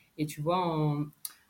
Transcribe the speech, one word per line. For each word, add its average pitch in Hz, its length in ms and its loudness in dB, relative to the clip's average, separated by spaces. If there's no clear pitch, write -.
Et 151 80 0
tu 151 160 -6
vois, 175 160 2
en, 156 480 2